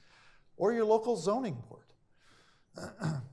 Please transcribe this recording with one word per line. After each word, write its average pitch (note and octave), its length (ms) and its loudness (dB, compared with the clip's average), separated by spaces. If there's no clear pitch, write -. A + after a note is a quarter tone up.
or G3+ 160 2
your A3+ 120 2
local A3 300 4
zoning G3 420 -2
board. - 1200 -20
<clears throat> D#3+ 200 -2